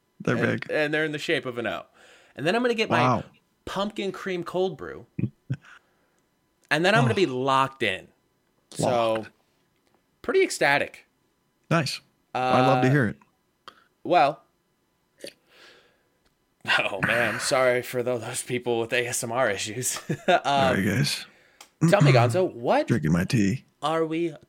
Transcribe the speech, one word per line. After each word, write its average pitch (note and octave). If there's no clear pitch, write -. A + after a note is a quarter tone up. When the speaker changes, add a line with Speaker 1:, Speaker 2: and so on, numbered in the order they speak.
Speaker 1:
They're -
Speaker 2:
And, -
Speaker 1:
big. -
Speaker 2:
and D3
they're D#3
in D#3
the D3+
shape C#3+
of A#2+
an A#2
O. F2
And B2+
then F#3
I'm A#3+
gonna A#3+
get G#3+
my -
Speaker 1:
Wow. B2
Speaker 2:
pumpkin G3+
cream F#3
cold F#3
brew. E2+
Speaker 1:
<laughs> -
Speaker 2:
And D#3
then G3
I'm A3+
gonna D#3
Speaker 1:
Oh. -
Speaker 2:
be G3
locked C3+
in. F#2+
So, A2+
Speaker 1:
Locked. A2
Speaker 2:
pretty F#4+
ecstatic. C#3+
Speaker 1:
Nice. D#3+
I B2+
love B2+
to B2+
Speaker 2:
Uh, -
Speaker 1:
hear C#3
it. -
Speaker 2:
well, D3+
oh G2+
man, A#2
sorry B2+
for B2
tho-, B2
those A#2
people B2
with A2+
A B2
S A#2+
M A#2
R B2
issues. G#2+
<laughs> -
Um, F3+
Speaker 1:
All C3+
right, G2
guys. -
Speaker 2:
tell G3
me, C#3+
Speaker 1:
<clears throat> B2+
Speaker 2:
Gonzo, B2
what F3+
Speaker 1:
Drinking A2+
my F2
tea. G#2
Speaker 2:
are D#3+
we D#3+